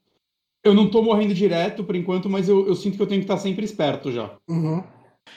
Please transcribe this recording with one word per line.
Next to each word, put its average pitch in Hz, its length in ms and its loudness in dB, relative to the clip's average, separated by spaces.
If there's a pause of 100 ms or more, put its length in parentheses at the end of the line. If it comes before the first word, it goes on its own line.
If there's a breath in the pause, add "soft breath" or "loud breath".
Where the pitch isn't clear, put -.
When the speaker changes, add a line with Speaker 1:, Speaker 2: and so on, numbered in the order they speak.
(640)
Speaker 1:
eu 208 120 6
não 208 160 6
tô 226 120 4
morrendo 214 300 2
direto 185 500 0
por 180 140 -4
enquanto, 185 320 -4
mas 190 180 -2
eu, 196 200 4
eu 185 80 2
sinto 196 220 -4
que 214 60 -2
eu 190 40 -2
tenho 196 160 -2
que - 40 -6
tá 190 120 -2
sempre 196 260 -4
esperto 143 480 -4
já. 110 180 -6 (160)
Speaker 2:
Uhum. 165 380 -4 (520 soft breath)